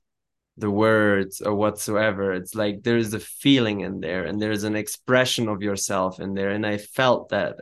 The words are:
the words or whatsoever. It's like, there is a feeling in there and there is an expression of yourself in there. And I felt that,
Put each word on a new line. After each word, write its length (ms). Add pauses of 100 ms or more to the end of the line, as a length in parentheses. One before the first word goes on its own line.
(560)
the 140
words 720
or 140
whatsoever. 800
It's 220
like, 280
there 140
is 180
a 60
feeling 600
in 200
there 240
and 180
there 80
is 140
an 100
expression 720
of 140
yourself 580
in 140
there. 160
And 160
I 120
felt 520
that, 320